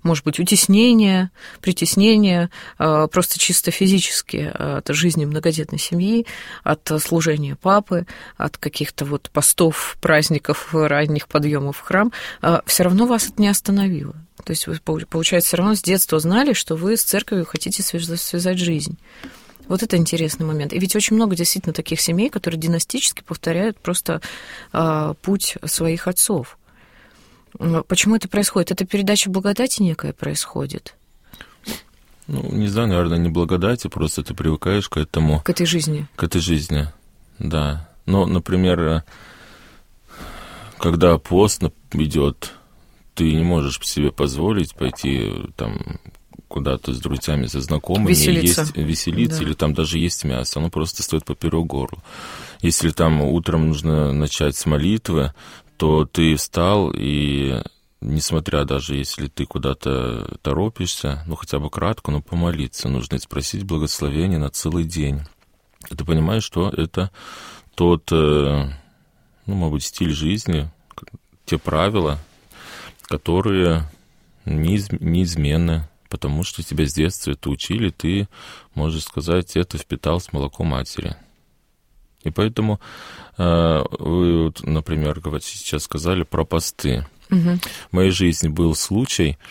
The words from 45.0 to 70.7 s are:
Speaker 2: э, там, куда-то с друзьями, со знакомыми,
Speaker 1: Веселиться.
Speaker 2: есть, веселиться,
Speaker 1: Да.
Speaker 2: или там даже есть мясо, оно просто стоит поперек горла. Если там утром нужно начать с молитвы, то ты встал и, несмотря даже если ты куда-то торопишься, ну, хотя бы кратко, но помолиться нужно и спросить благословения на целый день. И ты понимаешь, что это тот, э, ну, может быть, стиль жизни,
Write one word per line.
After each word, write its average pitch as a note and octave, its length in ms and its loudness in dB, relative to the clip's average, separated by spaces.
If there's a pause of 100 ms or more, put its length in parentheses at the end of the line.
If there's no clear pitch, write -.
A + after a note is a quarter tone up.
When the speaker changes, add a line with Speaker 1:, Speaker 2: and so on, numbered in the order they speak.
Speaker 2:
э, - 140 -8 (100)
там, - 420 -6 (500)
куда-то C#2 440 -4
с B1 80 -6
друзьями, C#2 460 -2
со C2 140 -6
знакомыми, D#2+ 500 0
Speaker 1:
Веселиться. D3 520 4
Speaker 2:
есть, D3+ 140 -6
веселиться, D#2+ 640 0
Speaker 1:
Да. D#2 60 -4
Speaker 2:
или D2+ 100 -4
там D2+ 200 0
даже D#2+ 240 -2
есть E2+ 260 -2
мясо, B1+ 360 -4
оно E2 100 -2
просто - 320 -4
стоит D#2+ 220 -2
поперек E2 420 -2
горла. C2+ 320 -6 (600)
Если E2 300 2
там D#2+ 320 4
утром D#2+ 460 2
нужно D2+ 440 2
начать D2 440 0
с - 100 -8
молитвы, D#2 640 0 (460)
то D#2 260 4
ты D#2+ 320 2
встал F#2 580 0
и, C#2 640 0 (400)
несмотря D2+ 640 0
даже C#2 300 -4
если C#2 320 -4
ты C#2 200 -6
куда-то C2 960 -4
торопишься, D#2 840 -4
ну, E2 80 -6
хотя - 240 -6
бы D2+ 120 -4
кратко, E2+ 420 -4
но D2 80 0
помолиться E2+ 680 -2
нужно C2 280 -2
и A#1+ 40 -6
спросить G2 440 -6
благословения D#2 720 -2
на D2 120 -2
целый E2 340 -2
день. D2 360 -2 (720)
И - 60 -10
ты - 80 -6
понимаешь, E2 400 2
что F2+ 240 -2
это E2+ 420 -2 (640)
тот, F2 380 4
э, D2 560 4 (800)
ну, G2 80 -2
может E2+ 180 0
быть, D2 120 -2
стиль D#2+ 300 -2
жизни, D#2 560 -2 (240)